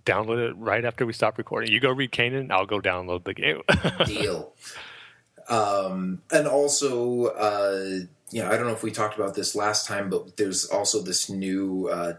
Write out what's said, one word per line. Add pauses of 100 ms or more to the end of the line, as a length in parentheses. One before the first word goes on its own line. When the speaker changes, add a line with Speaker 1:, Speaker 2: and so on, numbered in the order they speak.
Speaker 1:
download
it
right
after
we
stop
recording.
You
go
read
Kanan,
I'll
go
download
the
game. (220)
<laughs>
Speaker 2:
Deal. (960)
Um, (100)
and
also,
uh, (320)
you
know,
I
don't
know
if
we
talked
about
this
last
time,
but
there's
also
this
new,
uh,